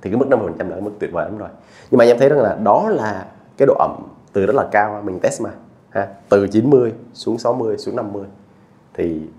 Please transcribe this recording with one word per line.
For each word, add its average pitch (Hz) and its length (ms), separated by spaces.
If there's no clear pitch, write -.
Thì 101 80
cái 107 100
mức 135 80
năm 131 120
mươi 101 80
phần 82 100
trăm 92 120
là 80 60
cái 92 60
mức 104 180
tuyệt 82 140
vời 85 120
lắm 101 120
rồi. 98 120
Nhưng 123 60
mà 120 60
anh 123 60
em 117 100
thấy 135 100
rằng 147 100
là 104 240
đó 113 260
là 107 360
cái 139 80
độ 139 140
ẩm - 280
từ 98 120
rất 101 100
là 104 160
cao, 104 320
mình 92 160
test - 220
mà 107 80
ha, 101 180
từ 101 180
chín 110 220
mươi 123 240
xuống 113 240
sáu 117 160
mươi, 113 240
xuống 104 180
năm 110 180
mươi. 101 120
Thì 82 280